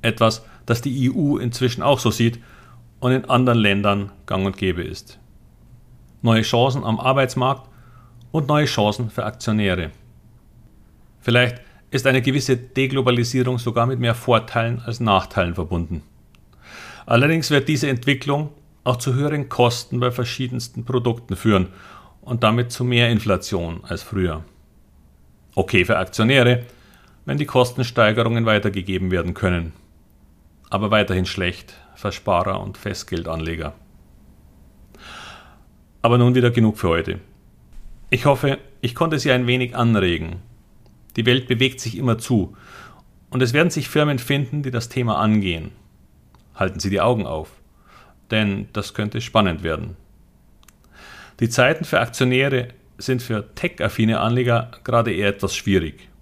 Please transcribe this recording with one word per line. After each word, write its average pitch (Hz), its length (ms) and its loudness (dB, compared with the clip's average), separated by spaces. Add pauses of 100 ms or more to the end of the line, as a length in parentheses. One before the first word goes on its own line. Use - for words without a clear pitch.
Etwas, 113 420 0 (220)
das 117 160 0
die 131 240 -2
E 127 40 4
U 147 280 0
inzwischen 120 460 -2
auch 139 160 4
so 113 100 2
sieht 117 300 0 (600)
und 123 120 2
in 131 140 0
anderen 120 340 4
Ländern 101 520 2 (140)
gang 95 200 -2
und 92 120 -4
gäbe 90 240 -2
ist. - 380 -12 (1040)
Neue 113 180 4
Chancen 127 420 2
am 110 160 -2
Arbeitsmarkt 131 720 0 (600)
und 151 160 -2
neue 151 180 2
Chancen 107 460 0
für 95 140 -4
Aktionäre. 98 640 -2 (1300)
Vielleicht 120 400 2 (300)
ist 131 160 0
eine 131 160 4
gewisse 135 340 2
Deglobalisierung 127 1040 0
sogar 117 260 0
mit 127 140 -2
mehr 117 160 0
Vorteilen 117 680 0
als 113 160 -8
Nachteilen 95 540 2
verbunden. 85 480 -4 (1040)
Allerdings 143 460 2
wird 143 160 2
diese 147 200 0
Entwicklung 143 640 -2 (340)
auch 123 140 0
zu 127 160 -2
höheren 147 340 -2
Kosten 120 520 0
bei 123 120 0
verschiedensten 123 720 -6
Produkten 120 540 -2
führen 98 300 2 (520)
und 120 240 -4
damit 120 280 2
zu - 120 -6
mehr 120 280 4
Inflation 92 720 -2
als - 200 -8
früher. 85 400 -4 (1120)
Okay 92 300 2
für 98 120 2
Aktionäre, 120 680 2 (600)
wenn 143 120 -4
die 147 80 -2
Kostensteigerungen 117 1000 2
weitergegeben 98 680 0
werden 90 220 -2
können. 85 380 -2 (1000)
Aber 101 200 -2
weiterhin 95 380 2
schlecht - 480 -6 (180)
für - 180 -8
Sparer 95 480 0
und 98 180 -10
Festgeldanleger. 82 960 -6 (2250)
Aber 117 160 4
nun 123 160 6
wieder 123 160 4
genug 113 300 2
für 90 100 0
heute. 85 300 -2 (880)
Ich - 160 0
hoffe, - 320 2 (240)
ich 120 140 -4
konnte 156 240 0
Sie 139 120 0
ein 127 160 2
wenig 123 300 0
anregen. 92 600 0 (800)
Die 113 100 0
Welt 123 220 2
bewegt 127 320 0
sich 117 160 -8
immer 117 220 0
zu 117 400 -2 (720)
und 127 120 -2
es 120 120 0
werden 160 160 4
sich - 180 -4
Firmen 147 320 0
finden, 143 440 -4
die 131 80 -6
das 117 180 -6
Thema 113 300 -2
angehen. 95 520 0 (840)
Halten 95 240 -4
Sie 95 100 -4
die 95 120 0
Augen 110 260 0
auf, 78 240 -8 (800)
denn 104 420 0
das - 220 -8
könnte 107 260 -6
spannend 87 400 0
werden. 80 340 -6 (1400)
Die 117 100 0
Zeiten 135 360 2
für - 140 0
Aktionäre 127 720 0 (280)
sind 127 240 -4
für 107 320 -6
tech-affine 113 680 -2
Anleger 120 520 0 (120)
gerade 117 300 0
eher 101 160 2
etwas 101 260 -4
schwierig. 85 540 0 (120)